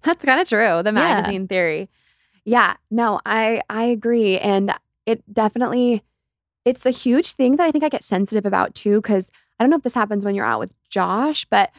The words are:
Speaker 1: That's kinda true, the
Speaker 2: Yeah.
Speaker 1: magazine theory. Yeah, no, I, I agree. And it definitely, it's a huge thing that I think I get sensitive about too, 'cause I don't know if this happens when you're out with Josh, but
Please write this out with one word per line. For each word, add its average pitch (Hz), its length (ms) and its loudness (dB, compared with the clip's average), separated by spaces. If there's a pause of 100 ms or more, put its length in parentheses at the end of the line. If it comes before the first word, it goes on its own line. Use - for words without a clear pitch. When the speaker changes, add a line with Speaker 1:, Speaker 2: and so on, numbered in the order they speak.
Speaker 1:
That's 339 220 -2
kinda 285 200 2
true, 208 380 2
the 208 80 0
Speaker 2:
Yeah. - 20 -2
Speaker 1:
magazine 196 540 0
theory. 175 420 -2 (560)
Yeah, 214 300 2 (160)
no, 226 360 -2
I, 220 420 0
I 220 160 -4
agree. 233 540 0
And 196 340 0 (320)
it 226 180 -4 (100)
definitely, 233 720 0 (600)
it's 254 220 -2
a 254 40 4
huge 254 420 0
thing 262 240 2
that 339 100 2
I 320 40 2
think 302 140 0
I 302 40 0
get - 140 -4
sensitive 202 440 -2
about 190 280 0
too, 208 280 0
'cause 196 280 0 (280)
I 226 60 2
don't 262 60 4
know 330 60 4
if 294 60 -4
this 247 120 -4
happens 208 300 -2
when 202 100 -2
you're 196 120 -2
out 113 140 0
with 185 140 -10 (140)
Josh, 202 640 -2
but 202 280 2